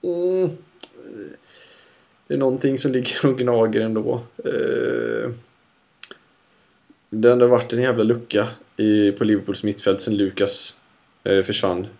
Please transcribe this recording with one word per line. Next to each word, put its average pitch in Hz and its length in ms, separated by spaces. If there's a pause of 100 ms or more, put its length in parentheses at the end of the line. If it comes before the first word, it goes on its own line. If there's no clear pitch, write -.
mm, 180 480 (1800)
det 143 60
är 143 40
någonting 135 400
som 135 140
ligger 127 340
och 131 120
gnager 113 440
ändå. 113 400 (240)
Eh, 120 880 (1800)
det 110 180
har 123 60
ändå 123 140
varit 120 260
en 120 80
jävla 117 220
lucka 113 440 (300)
i, 107 340
på 101 120
Liverpools 101 400
mittfält 101 380
sen 107 160
Lucas, 98 600 (460)
eh, 98 200
försvann. 98 440 (120)